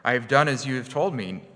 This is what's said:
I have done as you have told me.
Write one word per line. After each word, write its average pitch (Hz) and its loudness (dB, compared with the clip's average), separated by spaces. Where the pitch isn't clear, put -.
I 120 2
have 117 -2
done 143 6
as 135 -2
you 131 -2
have 123 -8
told 165 -2
me. 92 -6